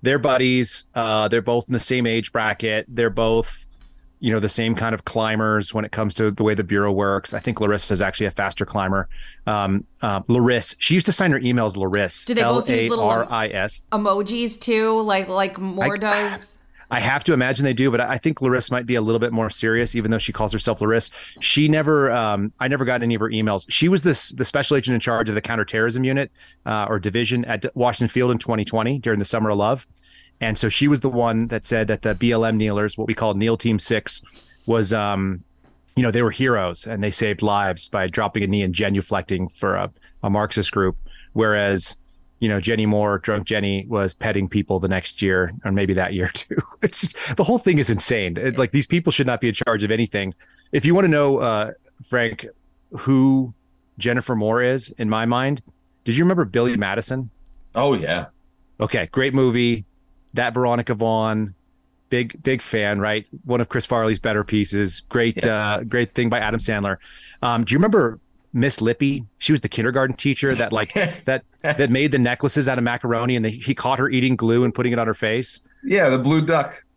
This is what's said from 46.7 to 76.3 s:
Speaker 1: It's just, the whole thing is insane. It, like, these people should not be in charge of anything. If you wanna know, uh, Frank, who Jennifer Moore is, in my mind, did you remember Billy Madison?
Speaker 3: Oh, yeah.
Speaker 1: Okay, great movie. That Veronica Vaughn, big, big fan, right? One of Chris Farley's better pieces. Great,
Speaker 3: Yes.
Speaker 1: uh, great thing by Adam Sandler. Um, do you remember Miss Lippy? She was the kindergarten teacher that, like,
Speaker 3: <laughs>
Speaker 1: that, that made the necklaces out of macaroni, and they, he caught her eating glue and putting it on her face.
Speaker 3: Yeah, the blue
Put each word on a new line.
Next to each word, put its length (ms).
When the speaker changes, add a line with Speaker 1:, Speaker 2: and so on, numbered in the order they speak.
Speaker 1:
It's 200
just, 340
the 80
whole 140
thing 200
is 120
insane. 480
It, 200
like, 140
these 160
people 240
should 160
not 140
be 80
in 40
charge 300
of 80
anything. 420
If 140
you 100
wanna 140
know, 300
uh, 340
Frank, 420
who 560
Jennifer 400
Moore 260
is, 340
in 120
my 160
mind, 360
did 100
you 80
remember 220
Billy 320
Madison? 520
Speaker 3:
Oh, 180
yeah. 340
Speaker 1:
Okay, 320
great 220
movie. 500
That 180
Veronica 400
Vaughn, 640
big, 320
big 180
fan, 380
right? 280
One 160
of 80
Chris 180
Farley's 320
better 240
pieces. 640
Great, 280
Speaker 3:
Yes. 80
Speaker 1:
uh, 420
great 260
thing 160
by 100
Adam 200
Sandler. 380
Um, 240
do 80
you 60
remember 400
Miss 260
Lippy? 460
She 120
was 100
the 80
kindergarten 460
teacher 380
that, 180
like, 220
Speaker 3:
<laughs> 320
Speaker 1:
that, 180
that 260
made 220
the 80
necklaces 500
out 80
of 60
macaroni, 520
and 80
they, 60
he 240
caught 240
her 100
eating 280
glue 280
and 80
putting 220
it 60
on 80
her 80
face. 460
Speaker 3:
Yeah, 260
the 100
blue 260